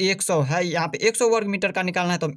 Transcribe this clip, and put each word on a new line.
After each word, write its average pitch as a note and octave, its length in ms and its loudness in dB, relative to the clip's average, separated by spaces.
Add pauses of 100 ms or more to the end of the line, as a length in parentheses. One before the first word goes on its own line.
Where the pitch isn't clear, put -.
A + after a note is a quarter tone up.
एक F#3+ 200 0
सौ D#3+ 200 2
है, D#3+ 240 0
यहाँ E3+ 220 -2
पे D3+ 100 -6
एक A3+ 180 2
सौ B3 120 2
वर्ग A3+ 200 2
मीटर G3 240 -2
का F#3+ 100 -2
निकालना F3+ 300 0
है F3 60 0
तो D#3+ 80 -2
हम C3+ 100 -6